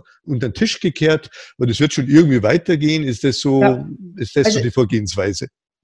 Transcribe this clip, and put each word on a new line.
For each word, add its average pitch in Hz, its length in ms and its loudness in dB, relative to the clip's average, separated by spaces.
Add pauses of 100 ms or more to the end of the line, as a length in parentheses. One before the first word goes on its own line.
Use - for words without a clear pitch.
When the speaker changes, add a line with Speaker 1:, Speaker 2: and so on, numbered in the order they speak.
(240)
Speaker 1:
unter 131 260 -4
den 98 40 -8
Tisch - 260 -2
gekehrt 156 500 -2 (280)
und 117 120 0
es 110 100 -2
wird 151 140 2
schon 127 140 -2
irgendwie 139 360 4
weitergehen? 156 600 0
Ist 127 200 -4
das 135 160 0
so, 135 220 2
Speaker 2:
Ja. 135 260 0 (300)
Speaker 1:
ist - 180 -8
das 143 120 4
so 214 100 2
Speaker 2:
Also 127 60 0
Speaker 1:
die 117 80 -2
Vorgehensweise? 104 760 -2 (360)